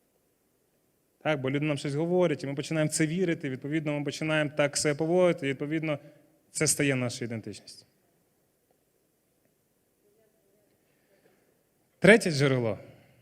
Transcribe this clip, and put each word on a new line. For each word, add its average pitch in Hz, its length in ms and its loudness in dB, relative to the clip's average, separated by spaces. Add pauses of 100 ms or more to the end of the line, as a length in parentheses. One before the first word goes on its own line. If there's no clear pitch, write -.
(1300)
Так, 151 140 0
бо 131 100 -2
люди 143 160 -2
нам 143 120 -2
щось 143 160 -6
говорять, 170 500 0
і - 20 -8
ми 139 80 -8
починаємо 151 340 -2
в 151 40 -8
це 160 140 0
вірити, 165 440 -2
відповідно, 147 480 -4
ми 147 60 -6
починаємо 151 520 -2
так 147 200 2
себе 147 180 0
поводити, 170 520 2
і, 139 40 0
відповідно, 151 480 -4 (520)
це - 160 -2
стає 143 280 2
нашою 123 340 -4
ідентичністю. - 580 -12 (4000)
Третє 196 320 6
джерело. 131 480 0 (440)